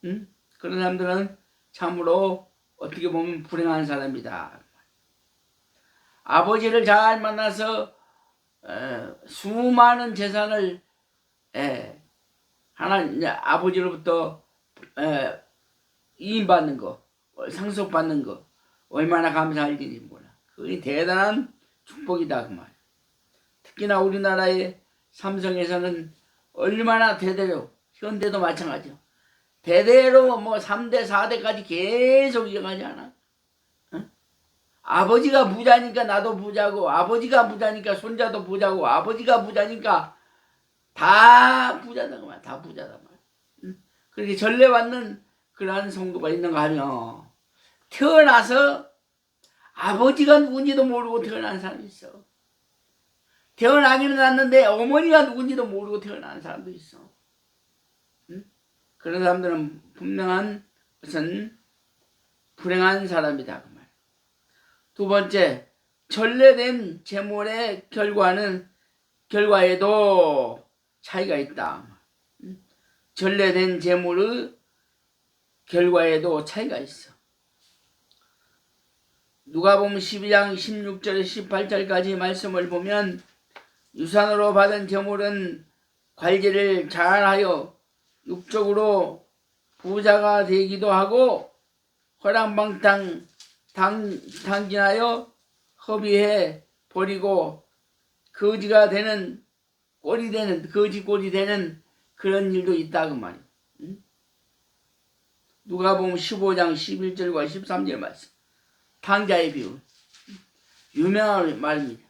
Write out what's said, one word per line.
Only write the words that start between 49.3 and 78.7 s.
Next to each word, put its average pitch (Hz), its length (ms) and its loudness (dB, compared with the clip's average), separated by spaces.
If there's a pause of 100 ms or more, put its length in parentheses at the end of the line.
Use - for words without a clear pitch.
아버지가 277 680 4
누군지도 269 460 0
모르고 240 360 -4
태어난 214 380 -6
사람이 190 260 -12
있어. - 400 -20 (1300)
태어나기는 269 600 4
났는데 262 500 6
어머니가 285 580 4
누군지도 254 440 -4
모르고 202 320 -8
태어난 202 420 -14
사람도 180 300 -16
있어. 170 260 -20 (1300)
응? 190 120 -18 (540)
그런 175 260 -6
사람들은 175 720 -2
분명한 190 720 -6 (360)
것은 170 580 -8 (960)
불행한 185 520 0
사람이다, 151 540 -4
그 - 80 -20
말. - 200 -20 (1040)
두 202 140 -6
번째, 190 640 0 (400)
전례된 240 920 4
제물의 208 840 -6
결과는, 202 800 -2 (580)
결과에도 185 1400 4 (360)
차이가 185 340 -4
있다. 113 500 -8 (600)
응? 185 180 -18 (520)
전례된 185 640 0
제물의 180 760 -2 (1120)
결과에도 165 800 2
차이가 226 320 -8
있어. - 340 -16 (2250)